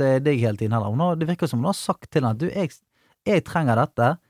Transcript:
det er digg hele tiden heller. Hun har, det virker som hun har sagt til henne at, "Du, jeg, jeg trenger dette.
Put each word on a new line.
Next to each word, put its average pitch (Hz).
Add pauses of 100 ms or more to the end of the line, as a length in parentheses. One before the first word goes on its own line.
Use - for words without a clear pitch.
det 139
er 131
digg 143
hele 110
tiden 107
heller. 110
Hun 120
har, 175
det 160
virker 170
som 123
hun 135
har 196
sagt -
til 147
henne 120
at, 107
"Du, 165
jeg, 190 (560)
jeg 202
trenger 135
dette. 131 (120)